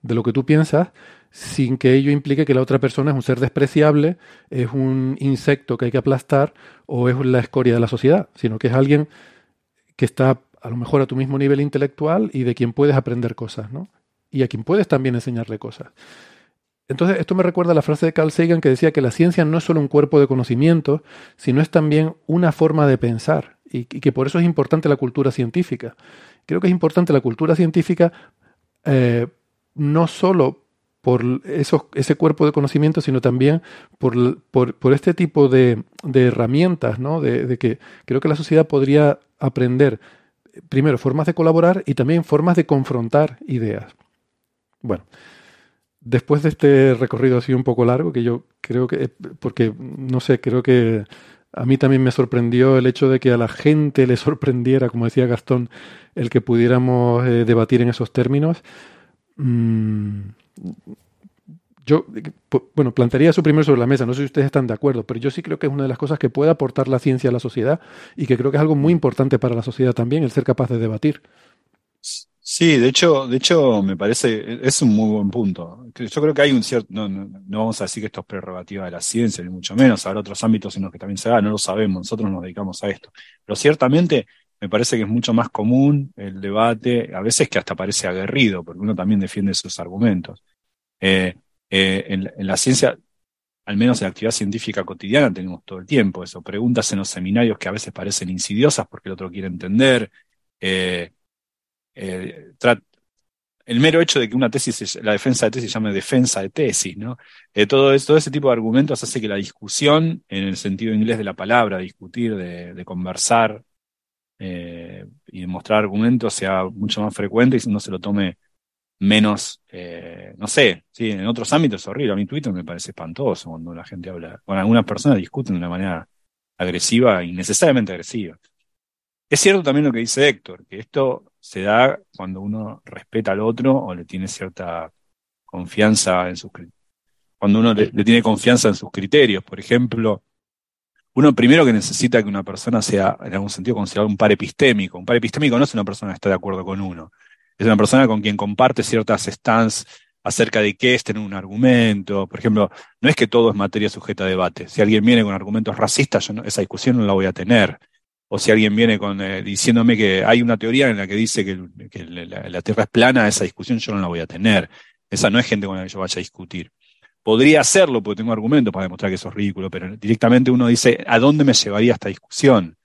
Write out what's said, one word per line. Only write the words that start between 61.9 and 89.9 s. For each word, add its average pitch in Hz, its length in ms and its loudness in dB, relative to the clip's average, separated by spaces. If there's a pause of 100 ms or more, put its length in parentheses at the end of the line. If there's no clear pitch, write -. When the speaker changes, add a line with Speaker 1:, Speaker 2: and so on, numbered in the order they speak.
Speaker 1:
eh, 113 160 -12 (180)
po-, - 260 -2
bueno, 131 180 0
plantearía 131 380 4
eso 180 120 2
primero 151 200 4
sobre 135 160 4
la 120 80 2
mesa. 131 180 2
No 120 80 -2
sé 135 80 -4
si 143 40 -2
ustedes 135 200 0
están 135 220 -2
de 113 60 -2
acuerdo, 120 320 -2
pero 117 140 -8
yo 135 120 -4
sí 170 100 -10
creo 160 160 -8
que - 100 -4
es 135 60 -4
una 143 100 -4
de 135 60 -2
las 127 80 -6
cosas 147 220 -4
que 131 100 0
puede 147 220 2
aportar 135 360 -2
la 127 120 0
ciencia 131 300 0
a 120 40 0
la 123 60 -2
sociedad 127 400 -2 (360)
y 131 120 -6
que 123 100 4
creo 131 140 0
que 143 60 0
es 147 40 4
algo 156 140 2
muy 147 180 2
importante 131 460 0
para 123 160 0
la 113 80 -4
sociedad 123 300 0
también, 123 300 -2
el 123 80 -2
ser - 120 -2
capaz 127 260 0
de 123 80 -2
debatir. 113 440 -2 (1200)
Speaker 2:
Sí, 165 360 2
de 120 100 4
hecho, 135 400 2
de 123 100 -2
hecho, 131 460 4
me 98 120 -2
parece, 110 380 0 (200)
e-, 123 140 -12
es - 140 0
un 131 140 4
muy 107 160 2
buen 104 180 0
punto. 95 640 -6
Cre-, 120 160 -10
yo 156 120 -2
creo 151 120 4
que 143 80 2
hay 147 100 6
un 123 120 2
cierto, 117 260 -4
no, 104 200 -8
no, 98 160 -8 (220)
no 104 120 -6
vamos 113 220 -2
a - 40 -4
decir 107 160 -10
que 107 60 -8
esto 98 140 -12
es - 60 -16
prerrogativa 92 580 -12
de 90 60 -12
la 85 100 -12
ciencia, 113 420 -4
ni 90 60 -12
mucho 90 260 -10
menos. 120 300 4
Habrá 98 160 -4
otros 101 220 -10
ámbitos 110 340 0
en 98 60 -6
los 92 80 -10
que - 80 -20
también 98 180 -10
se 113 120 -4
da, 113 120 4
no 101 100 0
lo 107 60 -4
sabemos, 98 440 -2
nosotros 107 300 -6
nos 90 100 -8
dedicamos 92 420 -10
a 104 60 -4
esto. - 220 -10 (340)
Pero 107 100 -6
ciertamente 151 720 2 (360)
me 101 80 -8
parece 117 280 0
que 110 60 0
es 104 60 -6
mucho 117 240 -2
más 117 160 0
común 139 680 0
el 98 240 -14
debate, 113 720 -2
a 92 60 -8
veces 120 280 0
que 95 100 -2
hasta 90 160 -8
parece 95 320 -4
aguerrido, 95 560 -2
porque 85 180 -14
uno 104 140 -2
también 101 240 0
defiende 98 340 -4
sus - 260 -8
argumentos. 92 640 -4 (560)